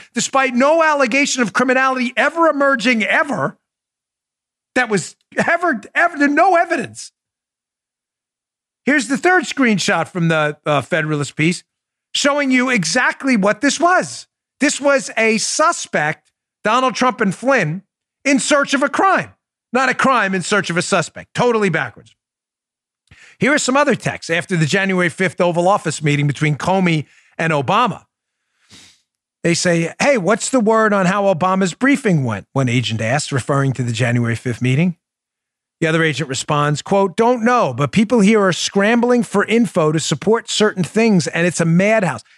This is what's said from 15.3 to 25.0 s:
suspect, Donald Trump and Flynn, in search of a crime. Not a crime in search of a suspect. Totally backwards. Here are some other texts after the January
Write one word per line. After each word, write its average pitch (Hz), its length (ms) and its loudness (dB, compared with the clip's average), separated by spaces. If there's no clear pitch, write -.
suspect, - 960 -2
Donald 240 300 0
Trump 254 260 -2
and 196 140 0
Flynn, 196 480 -2
in 269 140 2
search 277 340 0
of 277 100 0
a 285 60 2
crime. 277 460 0
Not 262 160 0
a 247 60 0
crime 220 400 0
in 185 80 -2
search 196 280 -2
of 170 60 -6
a 180 60 0
suspect. - 520 -6
Totally 220 340 0
backwards. 147 460 -6
Here 247 160 0
are 285 40 0
some 254 180 -2
other 285 180 2
texts - 360 -8
after 170 260 -4
the 156 100 0
January 185 420 0